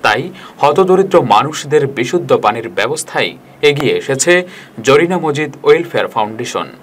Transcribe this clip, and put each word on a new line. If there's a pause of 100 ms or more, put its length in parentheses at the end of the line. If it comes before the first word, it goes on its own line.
তাই (280)
হতদরিদ্র
মানুষদের
বিশুদ্ধ
পানির
ব্যবস্থায় (260)
এগিয়ে
এসেছে (360)
জরিনা
মজিদ (120)
ওয়েলফেয়ার
ফাউন্ডেশন। (160)